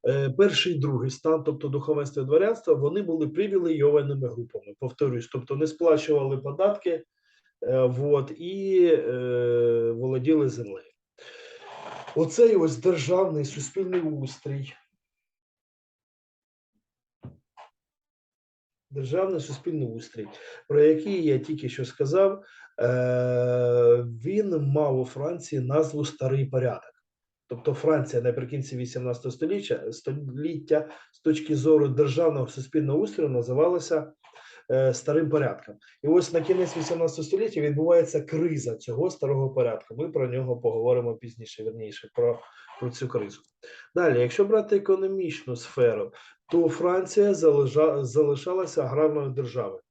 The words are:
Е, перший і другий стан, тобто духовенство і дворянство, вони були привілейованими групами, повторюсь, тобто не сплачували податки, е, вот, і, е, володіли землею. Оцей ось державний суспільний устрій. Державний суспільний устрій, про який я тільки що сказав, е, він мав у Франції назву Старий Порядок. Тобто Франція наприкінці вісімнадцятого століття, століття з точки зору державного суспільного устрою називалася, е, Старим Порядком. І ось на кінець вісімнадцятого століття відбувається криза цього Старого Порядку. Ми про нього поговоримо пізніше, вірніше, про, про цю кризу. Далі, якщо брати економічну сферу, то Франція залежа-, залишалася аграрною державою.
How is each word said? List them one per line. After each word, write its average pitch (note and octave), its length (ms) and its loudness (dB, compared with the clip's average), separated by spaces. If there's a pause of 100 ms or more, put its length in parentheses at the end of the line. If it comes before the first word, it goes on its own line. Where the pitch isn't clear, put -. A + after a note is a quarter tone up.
Е, C#3 220 0
перший F#3 440 2
і C#3+ 40 -2
другий C3 320 -2
стан, D#3+ 340 -2
тобто C#3+ 240 -4
духовенство C#3 540 -4
і C3 40 -4
дворянство, F3 480 2
вони D3 280 0
були D#3+ 260 -2
привілейованими D3+ 1000 0
групами, A#2 520 -12
повторюсь, B2 520 -4
тобто C3 240 -8
не D#3 100 0
сплачували D3+ 720 2
податки, E3+ 680 -2 (580)
е, C3 220 2
вот, C#3 460 0
і, F#3 640 0
е, A#2+ 1040 2
володіли C3 520 2
землею. G#2 420 -10 (1300)
Оцей G#3 400 6
ось D#3 200 2
державний E3+ 680 2
суспільний F3+ 560 -4
устрій. C#3 720 -6 (4000)
Державний D3+ 500 -2
суспільний C3+ 480 -6
устрій, A2+ 400 -12 (400)
про D3 140 6
який D#3+ 420 4
я C#3 140 2
тільки C#3 300 -6
що B2+ 160 -6
сказав, F#3+ 580 2 (380)
е, B2 1200 2 (200)
він F#3+ 340 0
мав C#3 420 2
у B2+ 40 -2
Франції D3 560 -6
назву D3 440 0
Старий C3+ 400 -2
Порядок. B2+ 380 -2 (680)
Тобто B2+ 260 -2
Франція C3+ 480 0
наприкінці B2+ 540 -4
вісімнадцятого B2 560 -6
століття, F#3 600 -4
століття D3 960 -4 (240)
з - 80 -20
точки D#3 360 0
зору D3 320 6
державного C#3 580 2
суспільного C#3+ 520 -2
устрою F3+ 320 -2
називалася, D3+ 840 0 (580)
е, C3 240 2
Старим D#3 360 0
Порядком. B2 440 -2 (280)
І C#3+ 60 -2
ось F3 240 4
на E3 80 2
кінець F3+ 360 0
вісімнадцятого D#3+ 500 -2
століття G3 340 -2
відбувається D#3+ 600 2
криза D3+ 560 -2
цього A#2+ 340 -4
Старого C3+ 400 -2
Порядку. A#2 440 -2
Ми D#3 140 -6
про C#3+ 200 -2
нього B2 280 -4
поговоримо A#2+ 580 0
пізніше, A2+ 500 -16
вірніше, A2 500 -10
про, A#2+ 240 0 (420)
про B2 100 -6
цю B2+ 180 -8
кризу. G#2 320 -6 (540)
Далі, D3+ 260 4
якщо B2 240 2
брати G#3 320 2
економічну F#3+ 800 -2
сферу, A2+ 560 0 (380)
то E3 180 2
Франція F#3 640 2
залежа-, C#3+ 720 4
залишалася D3 800 0
аграрною C#3+ 480 0
державою. A#2+ 500 -6 (100)